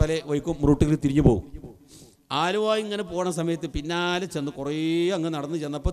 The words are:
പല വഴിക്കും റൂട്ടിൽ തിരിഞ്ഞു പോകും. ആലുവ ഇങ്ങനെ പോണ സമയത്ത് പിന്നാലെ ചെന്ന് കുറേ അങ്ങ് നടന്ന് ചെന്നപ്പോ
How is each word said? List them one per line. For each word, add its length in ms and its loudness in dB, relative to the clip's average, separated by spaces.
പല 220 2
വഴിക്കും 320 -2
റൂട്ടിൽ 360 6
തിരിഞ്ഞു 220 4
പോകും. 180 6
ആലുവ 240 0
ഇങ്ങനെ 200 -4
പോണ 360 -2
സമയത്ത് 280 -2
പിന്നാലെ 680 -2
ചെന്ന് 240 -4
കുറേ 180 -4
അങ്ങ് 180 -2
നടന്ന് 300 -4
ചെന്നപ്പോ 280 -2